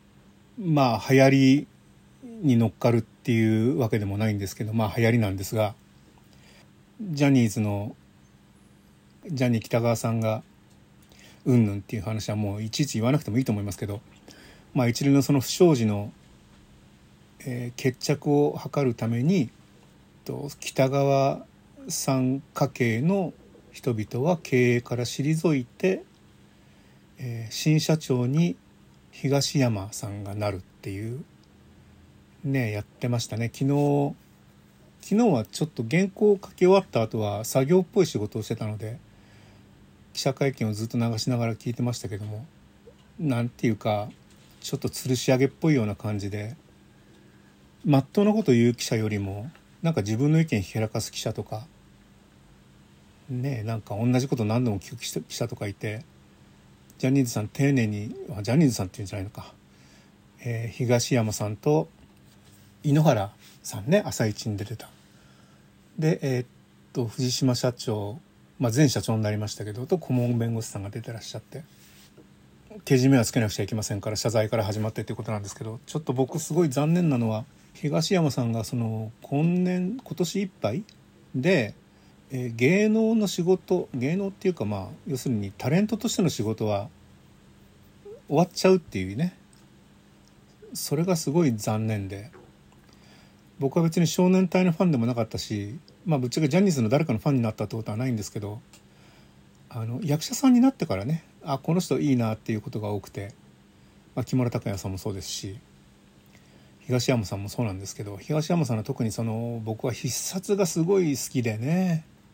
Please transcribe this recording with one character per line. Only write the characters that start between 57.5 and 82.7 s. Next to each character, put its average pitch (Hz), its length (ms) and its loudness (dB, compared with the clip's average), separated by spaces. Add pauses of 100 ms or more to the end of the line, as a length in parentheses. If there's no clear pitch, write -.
寧 120 140 4
に、 104 280 -6 (220)
あ、 104 60 -8
ジ 104 80 -2
ャ 151 40 4
ニ 165 100 6
ー - 20 6
ズ 117 80 2
さ - 80 -4
ん - 20 -4
っ 92 60 -8
て - 80 -20
言 107 60 -6
う - 20 -12
ん - 20 -12
じ - 60 -8
ゃ - 20 -6
な 98 40 -4
い - 20 -4
の 98 80 -10
か。 - 240 -18 (840)
え 117 300 -6
ー、 - 40 -14
東 123 400 2
山 110 180 2
さ 104 140 -4
ん 107 80 -6
と 156 340 0 (920)
井 147 100 2
ノ 156 80 6
原 113 300 4 (320)
さ - 160 -10
ん 101 100 -8
ね、 202 160 4
朝 120 220 -2
一 104 200 -4
に 104 100 -4
出 101 80 -8
て 117 100 -10
た。 - 160 -18 (1080)
で、 165 240 2
え 127 200 0
ー - 20 -4
っ - 40 -10 (460)
と、 120 140 -2
藤 123 240 -4
島 127 240 0
社 123 180 -2
長、 107 460 -6 (400)
ま 123 100 0
あ、 - 40 -4
前 147 140 4
社 110 140 0
長 110 160 -2
に 110 60 -2
な 104 80 0
り 107 40 -2
ま 104 120 -4
し - 80 -10
た 107 100 -10
け 104 80 -10
ど、 120 140 -10
と、 190 100 0
顧 - 160 -4
問 120 240 0
弁 117 160 -2
護 113 80 -4
士 - 80 -10
さ 104 100 -10
ん 98 40 -10
が 101 60 -10
出 113 120 -12
て 117 100 -12
ら 110 80 -12
っ - 40 -18
し - 120 -14
ゃ 113 40 -10
っ - 20 -20
て、 - 220 -16 (1200)
け 139 120 4
じ 127 120 4
め 135 80 8
は 113 80 4
つ - 80 -8
け 127 80 0
な 110 80 0
く - 20 -10
ち - 80 -10
ゃ 107 40 -2
い 98 40 -6
け - 80 -6
ま 107 60 -2
せ 107 140 -6
ん 98 40 -4
か 104 120 -6
ら、 107 40 -6
謝 117 140 -2
罪 107 200 0
か - 80 -2
ら 110 60 0
始 104 160 -4
ま 107 100 -2
っ - 40 -14
て - 80 -8
っ 107 40 -6
て - 60 -10
い 107 40 -8
う - 20 -
こ - 60 -10
と - 80 -8
な 104 80 -4
ん 101 40 -10
で 101 60 -12
す - 80 -14
け - 60 -12
ど、 110 220 -12
ち - 100 -10
ょ 156 40 -2
っ - 40 -14
と 135 100 -4
僕 131 260 -2
す - 140 -8
ご 170 100 4
い 156 60 2
残 143 240 2
念 175 160 4
な 135 80 2
の 117 120 0
は、 110 160 -4 (280)
東 165 400 -2
山 170 160 4
さ 135 140 -2
ん 117 80 0
が 113 120 -2
そ - 120 -8
の、 110 360 -4 (120)
今 170 420 0
年、 180 320 -2
今 - 180 -12
年 180 260 -2
い 208 40 -2
っ 190 40 -8 (120)
ぱ 107 120 -2
い 180 100 -4 (520)
で、 131 380 2 (580)
え 123 160 -6
ー、 117 80 -8
芸 175 340 4